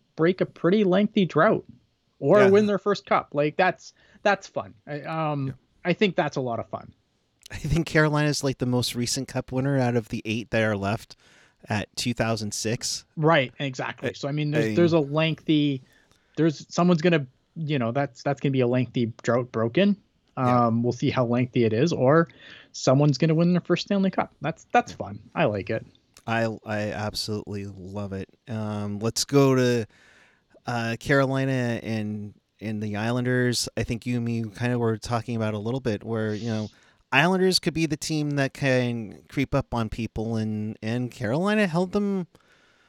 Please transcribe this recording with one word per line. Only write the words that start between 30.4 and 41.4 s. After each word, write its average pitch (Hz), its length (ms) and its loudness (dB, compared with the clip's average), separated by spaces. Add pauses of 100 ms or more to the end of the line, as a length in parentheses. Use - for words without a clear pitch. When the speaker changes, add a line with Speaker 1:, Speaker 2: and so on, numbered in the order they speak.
Speaker 2:
uh, 117 340 -4
Carolina 135 800 0
and, 107 520 -6 (260)
and 107 220 -6
the 104 140 -6
Islanders. 123 720 0 (120)
I 113 40 0
think 117 220 -6
you 123 120 -2
and 117 100 -2
me 113 180 -4
kind 120 300 -4
of 123 40 0
were 113 200 0
talking 117 380 -4
about 110 180 -2
a 107 40 -4
little 117 220 -4
bit 107 240 -4
where, 110 300 -4
you 107 160 -6
know, 107 180 -4 (440)
Islanders 180 460 4
could 165 140 -4
be 160 140 0
the 151 100 -4
team 151 360 -4
that 139 200 0
can 123 680 -2 (100)
creep 139 240 -2
up 135 180 -2
on 113 160 -2
people, 113 480 -6
and, 107 460 -4
and 120 280 -4
Carolina 196 560 0